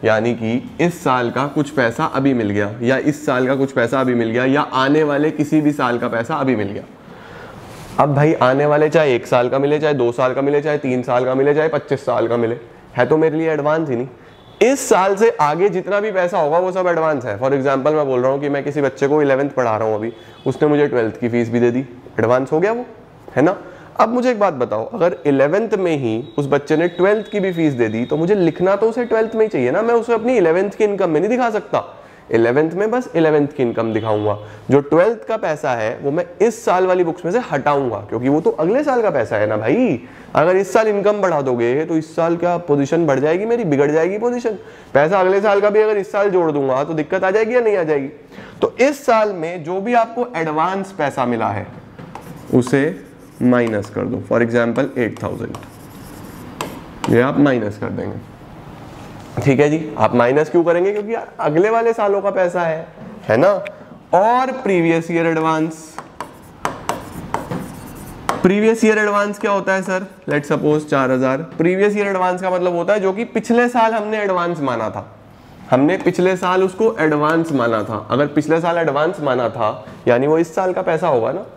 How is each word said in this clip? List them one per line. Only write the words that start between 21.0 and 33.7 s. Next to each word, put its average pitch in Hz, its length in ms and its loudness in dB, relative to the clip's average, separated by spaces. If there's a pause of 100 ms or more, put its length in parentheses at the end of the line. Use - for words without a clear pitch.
की 123 80 -2
fees 117 220 0
भी 120 100 2
दे 120 100 4
दी, 123 100 -2 (380)
Advance 127 340 0
हो 156 80 2
गया 202 120 0
वो, 240 120 -6 (520)
है 127 60 2
ना। 180 140 2 (380)
अब 220 140 2
मुझे 247 220 0
एक 233 80 0
बात 196 160 2
बताओ, 110 340 -2
अगर 165 280 0 (100)
इलेवंथ 151 500 2
में 175 200 0
ही 117 420 -4
उस 143 100 -2
बच्चे 143 280 0
ने 165 140 2
ट्वेल्थ 196 400 0
की 208 100 -2
भी 185 120 0
fees 165 220 2
दे 117 140 2
दी, 113 160 -2
तो 147 120 -2
मुझे 170 180 2
लिखना 185 420 2
तो 220 120 2
उसे 240 160 -2
ट्वेल्थ 226 300 0
में 220 80 2
ही 220 60 2
चाहिए 131 220 0
ना, 175 120 0
मैं 233 120 2
उसे 233 200 2
अपनी 226 220 0
इलेवंथ 185 340 2
की 214 140 0
income 196 260 0
में 151 100 2
नहीं 196 100 0
दिखा 247 200 0
सकता। 196 340 -4 (460)
इलेवंथ 123 400 2
में 196 200 -2
बस 247 260 -4
इलेवंथ 151 320 2
की 143 140 -4
income 113 300 -2